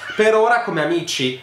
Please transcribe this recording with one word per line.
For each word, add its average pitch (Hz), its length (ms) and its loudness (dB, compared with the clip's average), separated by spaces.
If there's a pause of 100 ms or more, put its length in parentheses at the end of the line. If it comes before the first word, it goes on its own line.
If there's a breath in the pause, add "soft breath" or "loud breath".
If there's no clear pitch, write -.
(160 loud breath)
Per 220 200 4
ora 233 260 4
come 170 220 -4
amici, 151 580 -2